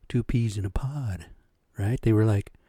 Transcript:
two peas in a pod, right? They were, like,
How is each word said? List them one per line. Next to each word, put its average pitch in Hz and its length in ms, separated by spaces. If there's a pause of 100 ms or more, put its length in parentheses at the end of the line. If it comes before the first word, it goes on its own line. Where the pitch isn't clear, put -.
two 123 120
peas 113 360
in 98 80
a 98 40
pod, 131 580 (520)
right? 107 220
They 113 100
were, 110 140
like, 101 260 (180)